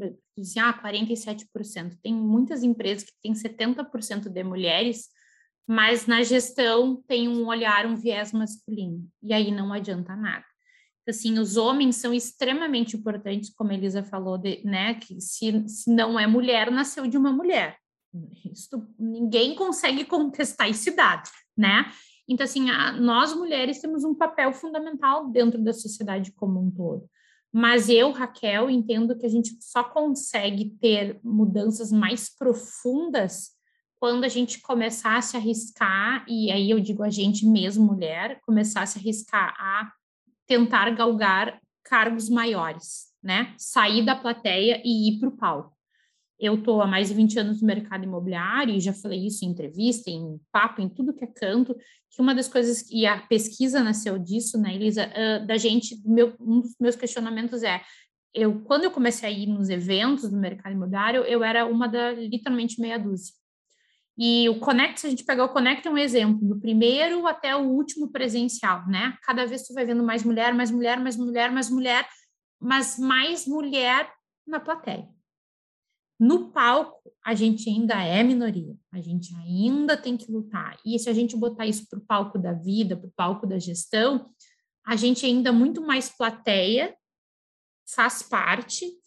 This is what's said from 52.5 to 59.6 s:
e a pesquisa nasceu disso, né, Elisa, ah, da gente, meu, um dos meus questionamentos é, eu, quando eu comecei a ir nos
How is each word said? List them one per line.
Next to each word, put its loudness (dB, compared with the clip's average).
e 2
a 4
pesquisa 2
nasceu 0
disso, -4
né, 0
Elisa, 0
ah, 0
da -2
gente, 0
meu, 6
um 4
dos -4
meus 2
questionamentos -4
é, 0
eu, 2
quando 2
eu 2
comecei 0
a -4
ir -6
nos -2